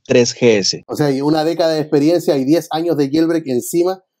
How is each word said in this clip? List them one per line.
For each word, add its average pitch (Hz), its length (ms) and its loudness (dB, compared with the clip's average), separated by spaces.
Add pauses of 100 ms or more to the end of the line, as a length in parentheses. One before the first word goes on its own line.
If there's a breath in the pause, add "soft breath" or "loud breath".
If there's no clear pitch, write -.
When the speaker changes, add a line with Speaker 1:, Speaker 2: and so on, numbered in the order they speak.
Speaker 1:
tres 123 300 2
G 117 220 4
S. - 300 -4
Speaker 2:
O 120 80 -10
sea, 147 120 0
hay 135 140 -2
una 151 220 0
década 165 320 -2
de 151 60 -2
experiencia 156 560 0
y 131 80 0
diez 160 260 2
años 160 260 -2
de 143 120 0
jailbreak 165 380 0
encima. 170 560 -2 (160)